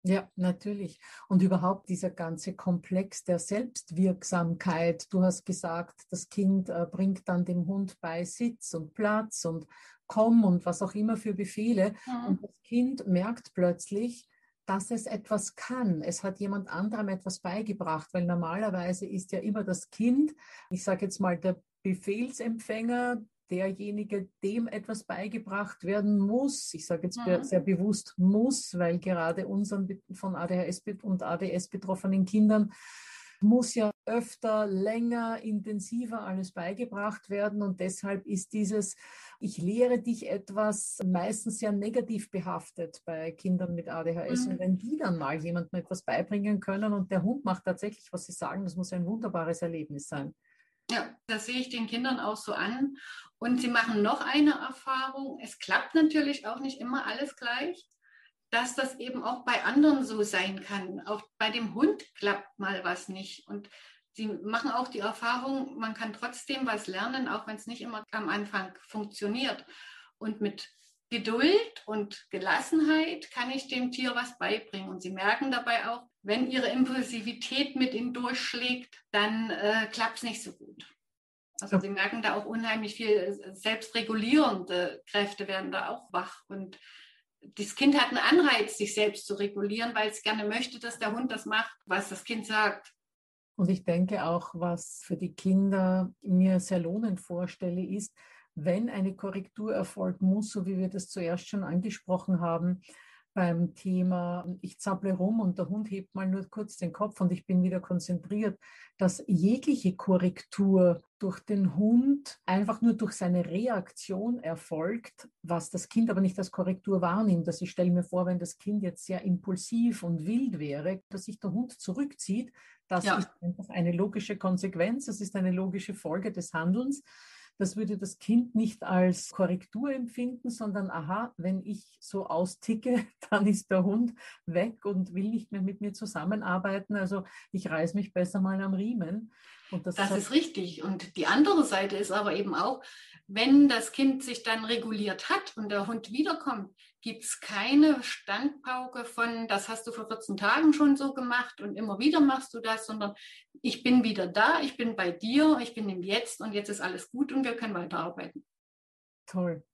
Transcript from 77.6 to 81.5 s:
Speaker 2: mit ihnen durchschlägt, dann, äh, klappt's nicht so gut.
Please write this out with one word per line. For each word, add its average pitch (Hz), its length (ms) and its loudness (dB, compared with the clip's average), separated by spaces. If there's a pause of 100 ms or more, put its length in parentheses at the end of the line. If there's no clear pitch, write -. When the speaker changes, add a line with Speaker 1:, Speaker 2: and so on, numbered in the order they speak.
Speaker 2:
mit 254 180 2
ihnen 247 200 -2
durchschlägt, 247 1000 -4
dann, 220 380 2
äh, 208 420 0
klappt's 226 320 -4
nicht 226 180 -6
so 196 140 -12
gut. - 300 -20 (720)